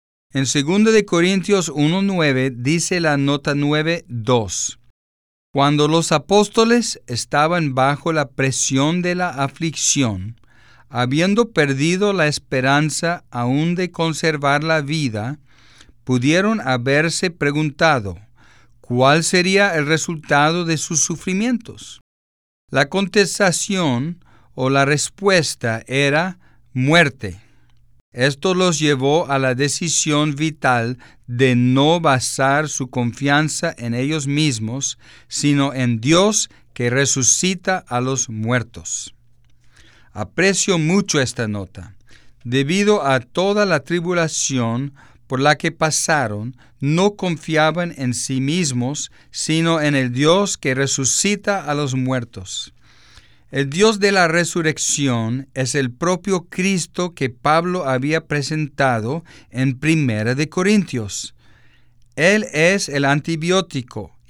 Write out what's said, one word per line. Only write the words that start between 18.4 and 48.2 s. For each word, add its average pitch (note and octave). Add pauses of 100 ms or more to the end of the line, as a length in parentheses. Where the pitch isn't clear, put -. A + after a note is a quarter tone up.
¿cuál C3+
sería F#3+
el D3
resultado D#3
de D#3+
sus D3+
sufrimientos?". F#3+ (720)
La C#3
contestación F#3 (380)
o C3
la C#3
respuesta C#3+
era C#3+ (360)
muerte. C3 (720)
Esto C#3+
los F3+
llevó C#3+
a C#3
la C3
decisión D3
vital B2+ (300)
de B2
no C3+
basar C#3
su C3
confianza C#3+
en A#2
ellos C3+
mismos, C#3 (320)
sino C#3+
en A#2+
Dios F3+ (240)
que B2
resucita C#3+ (100)
a B2
los C3
muertos. A2+ (960)
Aprecio F3+
mucho E3
esta A#2+
nota. G#2 (480)
Debido D#3+
a C3
toda G3+
la E3+
tribulación D3 (340)
por C3
la D3
que D#3+
pasaron, B2+ (240)
no E3+
confiaban E3
en B2
sí C3